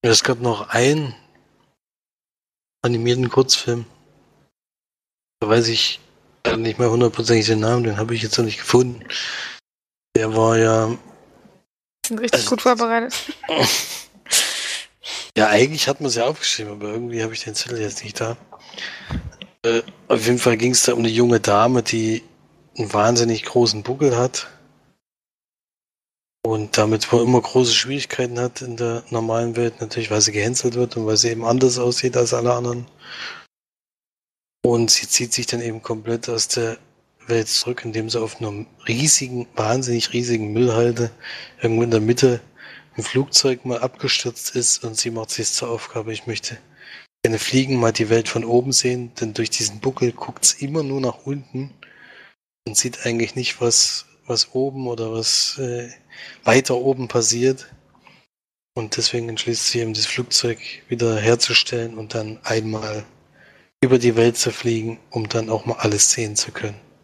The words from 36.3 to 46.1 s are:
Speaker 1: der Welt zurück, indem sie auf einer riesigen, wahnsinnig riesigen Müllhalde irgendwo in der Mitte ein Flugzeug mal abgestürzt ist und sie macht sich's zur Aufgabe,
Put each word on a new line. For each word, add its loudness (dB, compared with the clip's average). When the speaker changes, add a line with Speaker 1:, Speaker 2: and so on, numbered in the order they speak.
Speaker 1:
der -4
Welt 0
zurück, -4
indem -4
sie -2
auf -6
einer -8
riesigen, 0
wahnsinnig 0
riesigen -2
Müllhalde 2
irgendwo 2
in 0
der 4
Mitte 4
ein -6
Flugzeug 2
mal -2
abgestürzt -4
ist 0
und -6
sie -2
macht -6
sich's -4
zur -4
Aufgabe, -6